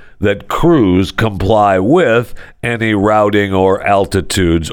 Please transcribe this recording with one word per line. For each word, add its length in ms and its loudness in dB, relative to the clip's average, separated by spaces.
that 280 -4
crews 640 2
comply 680 0
with 560 0
any 320 -2
routing 580 0
or 300 2
altitudes 920 0